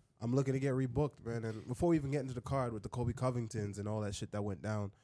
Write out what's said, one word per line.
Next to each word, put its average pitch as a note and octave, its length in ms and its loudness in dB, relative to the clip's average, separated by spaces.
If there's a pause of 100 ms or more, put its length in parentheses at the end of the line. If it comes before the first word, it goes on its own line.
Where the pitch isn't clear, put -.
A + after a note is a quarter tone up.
(200)
I'm A#2+ 160 2
looking C3+ 180 4
to C3+ 60 2
get C3+ 140 2
rebooked, C3 500 0
man. A2+ 220 -4
And A2 220 -6
before E3+ 220 2
we E3 60 8
even C#3+ 140 0
get C#3+ 120 0
into C3 120 -4
the A#2 80 -6
card B2+ 320 0
with G#2+ 80 -6
the - 80 -8
Colby A#2 240 0
Covingtons A2 640 0
and G#2 100 -4
all G#2+ 140 0
that G2 140 -2
shit - 160 -6
that G#2 120 0
went G2 200 -2
down, G#2 280 -2 (120)